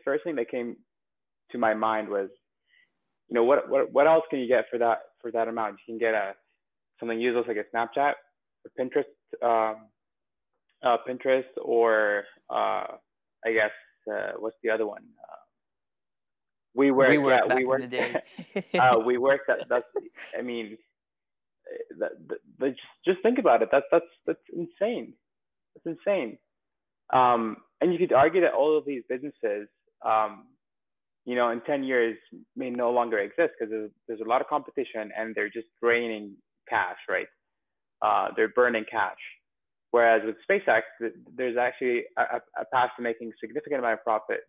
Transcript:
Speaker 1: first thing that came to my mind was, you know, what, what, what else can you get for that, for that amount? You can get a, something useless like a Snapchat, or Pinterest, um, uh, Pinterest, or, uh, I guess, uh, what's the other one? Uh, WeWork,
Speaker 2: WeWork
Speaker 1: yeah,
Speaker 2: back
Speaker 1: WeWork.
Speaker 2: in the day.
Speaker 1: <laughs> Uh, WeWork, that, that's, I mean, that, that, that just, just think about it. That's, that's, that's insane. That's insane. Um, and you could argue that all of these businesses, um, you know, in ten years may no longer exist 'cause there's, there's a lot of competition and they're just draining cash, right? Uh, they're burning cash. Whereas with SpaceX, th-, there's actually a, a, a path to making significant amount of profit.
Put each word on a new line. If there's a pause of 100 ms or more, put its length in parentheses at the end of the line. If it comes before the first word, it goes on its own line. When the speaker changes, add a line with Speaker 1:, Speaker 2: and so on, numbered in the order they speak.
Speaker 1:
first
thing
that
came (760)
to
my
mind
was, (1000)
you
know,
what,
what,
what
else
can
you
get
for
that, (200)
for
that
amount?
You
can
get
a, (640)
something
useless
like
a
Snapchat, (500)
or
Pinterest,
um, (920)
uh, (100)
Pinterest, (180)
or, (260)
uh, (600)
I
guess, (380)
uh,
what's
the
other
one? (180)
Uh,
WeWork,
Speaker 2:
WeWork
Speaker 1:
yeah,
Speaker 2:
back
Speaker 1:
WeWork.
Speaker 2:
in
the
day. (580)
Speaker 1:
<laughs>
Uh,
WeWork,
that, (100)
that's, (520)
I
mean, (1200)
that, (180)
that, (220)
that
just, (240)
just
think
about
it.
That's,
that's, (200)
that's (140)
insane. (640)
That's
insane. (720)
Um, (240)
and
you
could
argue
that
all
of
these
businesses, (380)
um, (800)
you
know,
in
ten
years (380)
may
no
longer
exist
'cause
there's, (160)
there's
a
lot
of
competition
and
they're
just (140)
draining (340)
cash, (120)
right? (760)
Uh,
they're
burning
cash. (720)
Whereas
with (120)
SpaceX, (180)
th-, (220)
there's
actually (120)
a,
a,
a
path
to
making (100)
significant
amount
of
profit.